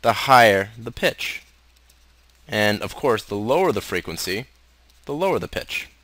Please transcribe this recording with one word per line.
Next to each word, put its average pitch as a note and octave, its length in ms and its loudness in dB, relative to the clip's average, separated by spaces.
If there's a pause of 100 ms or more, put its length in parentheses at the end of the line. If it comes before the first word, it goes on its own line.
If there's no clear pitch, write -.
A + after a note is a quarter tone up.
the A#2 120 2
higher A2 600 6
the A#2 160 -12
pitch. - 520 -4 (1040)
And G#2 340 0
of - 140 -10
course, A#2 280 0
the G#2 120 -10
lower C#3 360 0
the G2+ 80 -2
frequency, F#2 680 -6 (580)
the C#3+ 80 -10
lower E3 240 -2
the F2+ 100 -6
pitch. - 420 -10 (140)